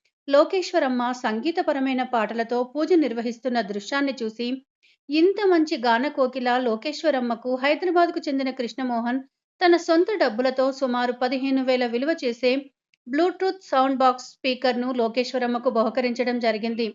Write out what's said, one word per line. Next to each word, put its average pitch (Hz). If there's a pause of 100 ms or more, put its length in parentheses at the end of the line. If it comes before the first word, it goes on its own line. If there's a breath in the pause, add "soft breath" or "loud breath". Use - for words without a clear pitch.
(280)
లోకేశ్వరమ్మ 285
సంగీతపరమైన 262
పాటలతో 233
పూజ 302
నిర్వహిస్తున్న 240
దృశ్యాన్ని 220
చూసి 226 (600 soft breath)
ఇంత 381
మంచి 330
గాన 240
కోకిల 254
లోకేశ్వరమ్మకు 254
హైదరాబాద్కు 339
చెందిన 269
కృష్ణమోహన్ 247 (400)
తన 349
సొంత 330
డబ్బులతో 262
సుమారు 247
పదిహేను 262
వేల 247
విలువ 247 (120)
చేసే 247 (540)
Bluetooth 359
సౌండ్ 269
బాక్స్ 254
స్పీకర్‌ను 254
లోకేశ్వరమ్మకు 240
బహుకరించడం 240
జరిగింది. 226